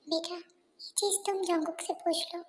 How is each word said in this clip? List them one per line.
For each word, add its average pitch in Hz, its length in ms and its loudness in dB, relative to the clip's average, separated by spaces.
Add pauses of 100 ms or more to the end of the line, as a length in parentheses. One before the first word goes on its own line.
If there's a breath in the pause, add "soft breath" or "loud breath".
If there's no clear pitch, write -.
बेटा, 330 260 0
ये - 600 -14
चीज़ 403 280 4
तुम 392 180 2
जंगकुक 330 380 2
से - 120 -4
पूछ 330 420 0
लो। 339 140 -6